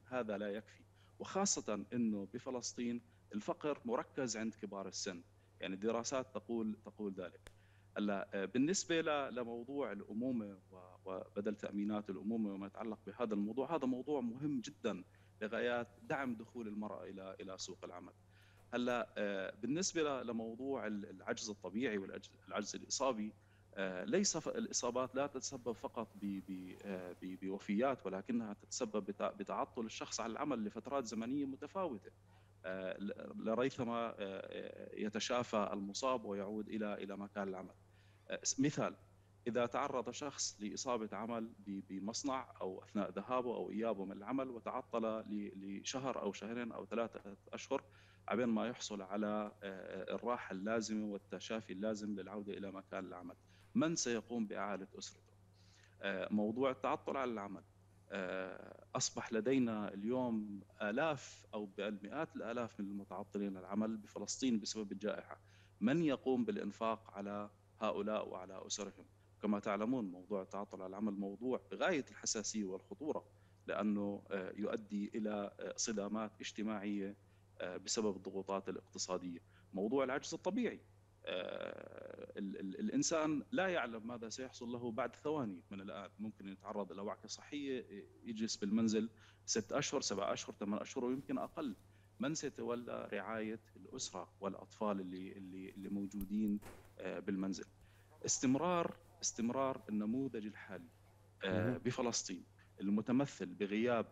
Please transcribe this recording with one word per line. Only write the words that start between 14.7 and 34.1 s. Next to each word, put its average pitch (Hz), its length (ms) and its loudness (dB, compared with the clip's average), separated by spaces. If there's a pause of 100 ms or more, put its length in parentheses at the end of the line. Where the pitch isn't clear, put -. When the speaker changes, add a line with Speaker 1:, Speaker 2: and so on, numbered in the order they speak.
Speaker 1:
لغايات 117 460 2 (140)
دعم 135 340 0
دخول 113 320 -6
المرأة 104 360 -4
إلى، 95 360 -8
إلى 95 180 -8
سوق - 260 -8
العمل. 87 300 -10 (600)
هلا، 120 440 2
آه، 98 440 0
بالنسبة 156 420 2
ل-، 131 240 2
لموضوع 113 600 -2
ال-، 104 220 -2
العجز 104 400 -2
الطبيعي 104 480 0
والعجز، 95 340 -4 (160)
العجز 101 280 -2
الإصابي، 110 580 0 (420)
آه، 92 280 0
ليس 180 340 4
ف-، 147 100 -2
الإصابات 123 680 0
لا 139 120 2
تتسبب 123 440 -4
فقط 113 440 -4
ب-، 98 320 -2
ب-، 92 360 -6
آه، 92 380 -4
ب-، 92 200 -6
بوفيات، 104 640 2
ولكنها 104 480 0
تتسبب 107 520 -2
بتع-، 104 280 0
بتعطل 104 520 -2
الشخص - 340 -4
عن 113 120 -2
العمل 123 340 0
لفترات 123 400 -2
زمنية 120 400 0
متفاوتة. 139 640 -4 (540)
آه، 92 320 -2
ل-، - 380 -4
لريثما، 117 720 2
آه، - 120 -4